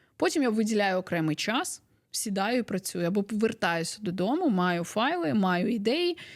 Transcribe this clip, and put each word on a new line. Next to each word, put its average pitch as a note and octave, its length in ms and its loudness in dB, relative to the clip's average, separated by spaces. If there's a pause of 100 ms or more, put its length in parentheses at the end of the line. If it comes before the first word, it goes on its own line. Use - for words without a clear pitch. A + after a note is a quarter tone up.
(200)
Потім F4 240 2
я B3 60 2
виділяю G#3+ 480 2
окремий E3 380 0
час, - 460 -4 (300)
сідаю G#3 480 0
і A3+ 40 0
працюю. F#3 440 -2
Або G3+ 160 2
повертаюся G3 800 -2
додому, G#3+ 480 0
маю F3+ 340 2
файли, D4 500 0
маю F#3 340 2
ідеї, D4+ 500 0 (180)